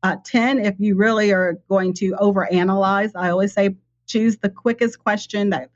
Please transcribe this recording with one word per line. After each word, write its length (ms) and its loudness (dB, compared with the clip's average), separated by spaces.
uh, 200 0
ten 360 0
if 180 -2
you 160 0
really 380 2
are 220 0
going 260 0
to 180 -4
overanalyze. 1040 0
I 140 -2
always 220 0
say, 220 0
choose 300 0
the 140 -4
quickest 500 -4
question 500 -4
that 260 -6